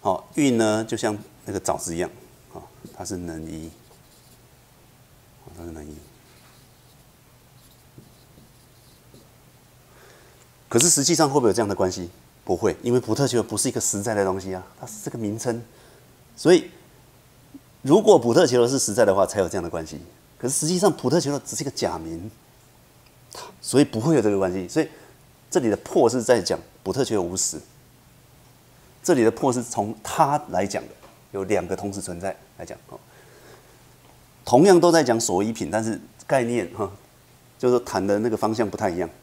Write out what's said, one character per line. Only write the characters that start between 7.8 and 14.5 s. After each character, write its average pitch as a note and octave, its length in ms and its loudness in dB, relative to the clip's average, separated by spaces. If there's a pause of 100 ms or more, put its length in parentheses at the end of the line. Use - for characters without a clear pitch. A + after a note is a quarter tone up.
可 - 80 2
是 C#3+ 100 4
实 D3 160 2
际 E3 120 2
上 D3+ 120 4
会 C3+ 60 -2
不 D3 80 4
会 A#2 80 4
有 F#2+ 40 2
这 A2+ 100 0
样 G#2 40 0
的 G2+ 60 -2
关 F#2 180 0
系？ F2+ 160 -10 (380)
不 F#2+ 100 0
会， F2 280 0
因 B2 100 0
为 B2+ 60 2
补 A2 160 -2
特 C#3 120 0
伽 B2+ 80 -4
罗 A2 80 2
不 G#2 140 -6
是 A#2 100 -2
一 C3 40 -2
个 A#2 100 -6
实 G2+ 220 -4
在 A2+ 100 -4
的 G2+ 100 2
东 F#2+ 160 -2
西 F#2+ 140 -10